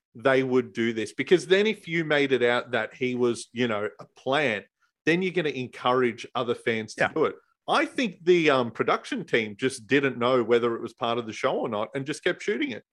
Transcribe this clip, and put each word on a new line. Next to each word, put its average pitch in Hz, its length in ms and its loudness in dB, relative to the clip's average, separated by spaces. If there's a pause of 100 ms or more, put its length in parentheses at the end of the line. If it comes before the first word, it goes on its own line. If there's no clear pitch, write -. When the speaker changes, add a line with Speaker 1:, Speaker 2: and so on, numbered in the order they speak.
(160)
Speaker 1:
they 131 280 2
would 127 300 0
do 117 200 0
this, 107 200 -4
because 147 340 2
then 196 180 4
if 214 220 -4
you 165 160 -2
made 143 300 2
it 120 100 2
out 120 280 0
that 110 220 -4
he 127 220 -4
was, 120 380 0
you 120 140 0
know, 107 220 -2 (100)
a - 60 -20 (120)
plant, 131 480 -2 (400)
then 170 160 2
you're 185 120 -2
gonna 160 160 -2
encourage 127 840 -2
other 120 200 -2
fans 113 400 -4
to - 100 -2
Speaker 2:
Yeah. - 80 -2
Speaker 1:
do 151 120 2
it. 98 100 -2 (320)
I 254 180 2
think 226 400 -6
the, 170 240 6
um, 123 220 2
production 180 540 -2
team 107 320 -2
just 117 300 -4
didn't 135 300 2
know 123 260 2
whether 117 320 2
it - 60 -8
was 117 120 -10
part 117 240 -2
of 117 80 -6
the 107 80 -10
show 135 220 -2
or 143 140 -4
not 110 260 -4
and 135 100 -6
just 147 180 -8
kept 175 200 -2
shooting 240 280 -4
it. 104 220 -12